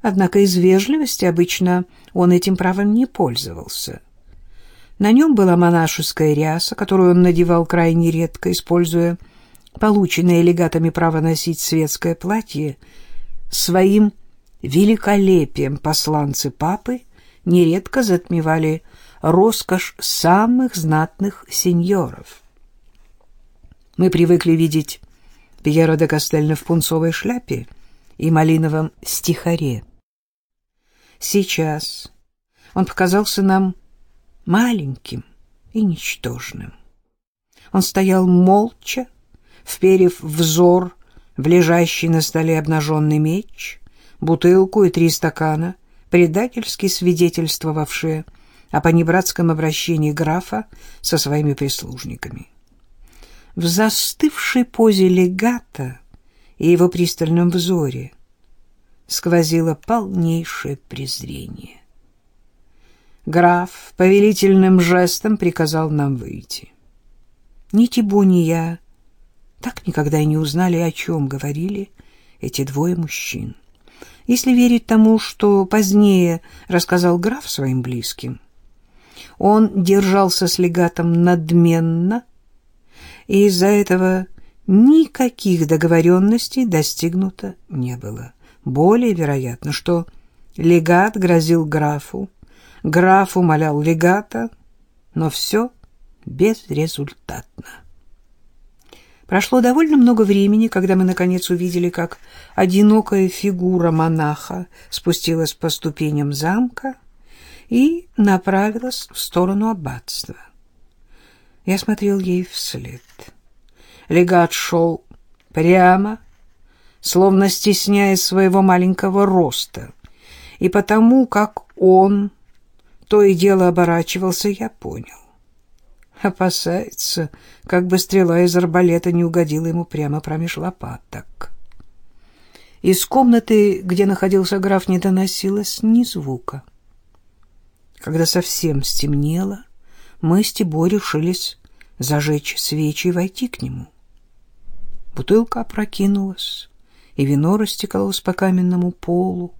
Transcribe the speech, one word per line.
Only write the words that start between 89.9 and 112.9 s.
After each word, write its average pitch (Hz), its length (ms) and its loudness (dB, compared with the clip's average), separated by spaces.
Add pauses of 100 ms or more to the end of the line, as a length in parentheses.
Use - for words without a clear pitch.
легат 175 640 2
грозил 165 480 2
графу, 147 640 -4 (540)
граф 185 540 2
умолял 156 440 0
легата, 180 680 0 (640)
но 160 160 -2
все 226 420 -4 (540)
безрезультатно. 151 1400 -6 (1600)
Прошло 202 340 0
довольно 294 380 4
много 240 240 6
времени, 202 480 4
когда 185 260 0
мы, 185 80 4
наконец, 180 460 -2
увидели, 175 400 -2
как 170 280 -8 (380)
одинокая 202 720 2
фигура 180 640 -2
монаха 160 760 -2 (220)
спустилась 165 640 -4
по - 160 -6
ступеням 147 640 -4
замка 220 640 -4 (720)
и 294 480 0
направилась 202 960 0
в - 80 -14
сторону 196 500 -2
аббатства. 147 640 -10 (1300)
Я 190 120 0
смотрел 202 420 -2
ей 180 260 -2
вслед. 127 560 -12 (1040)